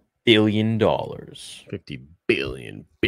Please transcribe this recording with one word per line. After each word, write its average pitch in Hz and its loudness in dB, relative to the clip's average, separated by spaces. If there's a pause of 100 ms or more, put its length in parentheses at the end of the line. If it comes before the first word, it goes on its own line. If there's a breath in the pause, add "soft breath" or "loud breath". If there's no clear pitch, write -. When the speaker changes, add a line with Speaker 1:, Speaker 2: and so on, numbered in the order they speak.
(260)
Speaker 1:
billion 107 4
dollars. - -4
Speaker 2:
Fifty - -14 (260)
billion 64 -6 (180)
Speaker 1:
I - 2